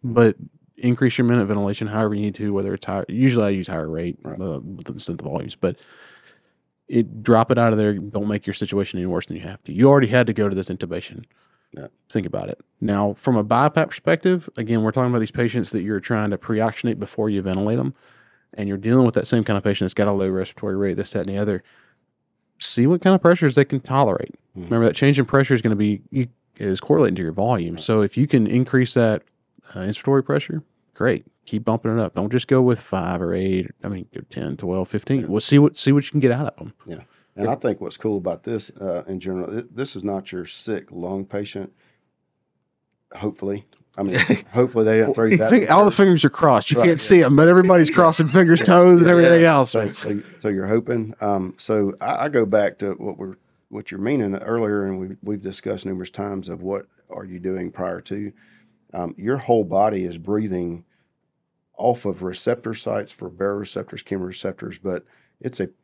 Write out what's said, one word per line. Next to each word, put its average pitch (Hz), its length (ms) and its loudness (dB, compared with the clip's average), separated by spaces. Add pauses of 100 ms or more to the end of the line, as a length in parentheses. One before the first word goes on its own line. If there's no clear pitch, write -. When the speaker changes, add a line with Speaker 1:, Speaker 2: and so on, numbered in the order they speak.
Speaker 1:
but 117 320 4 (400)
increase 123 420 0
your 127 80 2
minute 117 200 2
ventilation 101 420 -4
however 107 260 -2
you 101 60 -4
need 104 160 -4
to, 104 160 -6
whether 98 220 -4
it's - 120 -12
higher, 98 220 -6
usually 120 380 2
I - 20 0
use 95 200 -4
higher 80 200 -6
rate, 82 340 -8
Speaker 2:
Right. 78 180 -12
Speaker 1:
uh, 80 200 -8
with 90 260 -16
the - 60 -12
instead - 280 -10
of - 60 -14
volumes, - 300 -10
but 90 200 -4 (1120)
it, 110 340 -2
drop 113 280 4
it 120 80 2
out 117 140 2
of 107 60 0
there. 104 160 2
Don't 104 340 -6
make 104 180 -4
your 101 80 -6
situation 98 440 -4
any 90 80 -4
worse 90 200 -4
than 82 100 -10
you - 60 -12
have 95 220 -14
to. - 80 -12
You 120 160 4
already 139 200 4
had 120 200 2
to 113 40 -2
go 104 160 0
to 98 60 -4
this 92 140 -6
intubation. - 560 -10 (480)
Speaker 2:
Yeah. - 160 -18 (200)
Speaker 1:
Think 95 180 -4
about 50 240 -8
it. - 100 -12 (200)
Now, 101 340 -2
from 127 220 0
a 107 80 0
bipapp 143 440 2
perspective, 165 680 -2
again, 113 260 -2
we're 110 100 0
talking 127 180 0
about 120 100 0
these 110 120 -4
patients 120 380 -2
that 101 120 -4
you're 101 180 -4
trying 107 300 -2
to 98 80 -4
pre-oxygenate 110 640 -4
before 107 300 -6
you 98 120 -2
ventilate 98 380 -2
'em, 135 140 -6 (580)
and 101 160 -8
you're 98 100 -6
dealing 120 280 2
with 113 100 0
that - 100 -2
same 117 160 0
kind 104 140 -2
of 98 80 -4
patient 98 220 -2
that's - 80 -6
got 101 120 0
a 101 60 0
low 98 160 -2
respiratory 95 480 -6
rate, 98 180 -2
this, 98 180 -6
that, 92 140 -4
and 98 80 -8
the 98 60 -4
other. 104 240 -4 (920)
See - 280 0
what 170 140 2
kind 190 140 4
of 185 80 2
pressures 165 320 4
they 139 100 6
can 135 160 -4
tolerate. 127 540 -2 (160)
Speaker 2:
Mm-hmm. 90 140 -14
Speaker 1:
Remember, 117 220 2
that - 80 2
change 139 240 2
in 131 60 2
pressure 135 300 2
is 110 80 0
gonna 110 140 2
be, 104 260 0 (100)
e-, 127 160 -4 (300)
is 95 220 -4
correlating 135 360 2
to 92 60 -6
your 80 100 -6
volume. 95 440 -2
Speaker 2:
Right. - 60 -12
Speaker 1:
So 110 200 0
if - 140 -2
you 131 120 2
can 113 180 2
increase 123 480 0
that, 110 280 2 (520)
uh, 113 60 -10
inspiratory 135 440 -2
pressure, 147 380 -4 (300)
great. - 320 -2 (220)
Keep 107 180 -6
bumping 113 280 -2
it 113 60 0
up. 101 160 -4
Don't 101 160 -4
just 123 160 -2
go 131 160 4
with 123 180 2
five 90 400 -6
or 87 140 -4
eight. 92 360 -2 (120)
I 101 60 -8
mean, 95 260 -10
go - 60 -12 (100)
ten, - 260 -8
twelve, 92 320 -6
fifteen. 123 340 -4
Speaker 2:
Yeah. - 40 -8
Speaker 1:
We'll 101 140 -2
see - 180 4
what, 143 180 4
see - 140 -2
what 143 140 2
you - 80 -14
can 147 80 0
get 131 100 4
out 127 160 -2
of - 140 -10
'em. - 120 -16 (140)
Speaker 2:
Yeah. 82 140 -16 (360)
And 104 120 -4
I 135 80 -4
think - 240 -6
what's - 160 -12
cool 107 200 -4
about 90 280 -6
this, 113 260 -8 (100)
uh, 90 280 -6
in 95 100 -8
general, 90 320 -8
th-, 113 240 -10
this 131 220 -10
is 92 80 -14
not 98 260 -6
your 90 160 -10
sick - 460 -10
lung 92 320 -8
patient. 101 480 -10 (1400)
Hopefully. 101 500 -8 (300)
I 98 60 -6
mean, 101 160 -2 (160)
Speaker 3:
<laughs> - 180 -10
Speaker 2:
hopefully 120 320 2
they 110 140 4
don't 110 160 2
throw 113 120 0
you 110 60 4
Speaker 1:
Hey, 190 60 6
Speaker 2:
that 110 120 0
Speaker 1:
fing-, 214 140 6
Speaker 2:
in - 60 -4
Speaker 1:
all 190 140 8
the 202 60 6
Speaker 2:
there. - 60 -4
Speaker 1:
fingers 185 280 6
are 143 60 6
crossed. 127 400 2
You 135 80 2
Speaker 2:
Right, 120 80 6
Speaker 1:
can't 165 140 4
Speaker 2:
yeah. - 40 4
Speaker 1:
see 180 180 8
'em, 139 140 6
but 156 120 8
everybody's 180 420 8
Speaker 2:
<laughs> - 40 -6
Speaker 1:
crossing 165 340 6
fingers, 175 340 6
toes, 175 380 8
and 170 80 6
Speaker 3:
Yeah, 180 80 6
Speaker 1:
everything 170 260 8
Speaker 3:
yeah. 165 120 6
Speaker 1:
else. 131 160 2
Speaker 2:
So, 107 220 0
so, 104 280 -6 (180)
so 110 100 -4
you're 95 180 -2
hoping. 113 540 -2
Um, 98 360 -4
so 104 440 -2
I, 123 240 -4
I 151 40 -4
go 127 160 2
back 101 340 0
to 98 140 -6
what 104 260 -10
we're, 95 180 -12 (320)
what - 220 -14
you're 95 100 -10
meaning 110 360 -2
earlier, 104 500 -4
and 95 120 -6
we, 92 240 -12
we've 101 200 -8
discussed 98 440 -10
numerous 92 240 -10
times 98 380 -10
of 85 140 -14
what 95 240 -8 (240)
are 98 140 -14
you 90 140 -16
doing 90 320 -6
prior 87 320 -8
to. 104 300 -10 (600)
Um, 87 260 -8
your 113 200 -4
whole 117 260 0
body 95 400 0
is 85 140 -10
breathing 90 640 -4 (920)
off 123 280 -2
of 95 180 -6
receptor 110 520 -6
sites 107 380 -8
for - 160 -16
baroreceptors, 98 760 -8
chemoreceptors, 92 760 -10
but 92 240 -6 (360)
it's 127 180 -10
a 185 120 -6 (140)